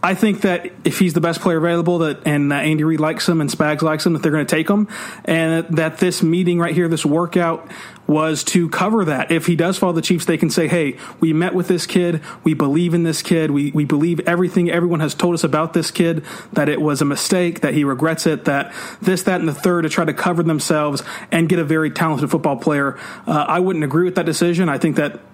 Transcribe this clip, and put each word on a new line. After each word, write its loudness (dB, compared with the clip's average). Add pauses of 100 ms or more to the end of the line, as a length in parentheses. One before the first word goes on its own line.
I 0
think 0
that -2 (140)
if 0
he's 2
the 2
best 0
player 2
available, 2
that, -2
and 2
that -2
Andy 0
Reid 0
likes -2
him 2
and -2
Spags 0
likes 0
him, 2
that -2
they're 2
gonna 0
take -2
him, 2 (380)
and 0
that 0
this 0
meeting 2
right 0
here, 2
this -2
workout, 0 (380)
was 0
to 2
cover 0
that. -2
If 0
he 2
does 0
follow 0
the 0
Chiefs, 0
they 0
can 0
say, 0
"Hey, 0 (240)
we 2
met 0
with -2
this 0
kid, 0 (240)
we 4
believe 0
in 2
this -2
kid, 0
we, 0
we 0
believe 0
everything 0
everyone 0
has -2
told 0
us -2
about 0
this 0
kid, 0 (300)
that 0
it -2
was 0
a 2
mistake, 0
that 0
he 2
regrets 0
it, 0
that -2 (280)
this, 0
that, 0
and 0
the -4
third," 0
to 0
try 0
to -2
cover 0
themselves 0 (260)
and 2
get 2
a 0
very 0
talented 0
football 0
player. 0 (300)
Uh, 0
I 0
wouldn't 0
agree 2
with -2
that 0
decision. 0
I -2
think 2
that -2 (140)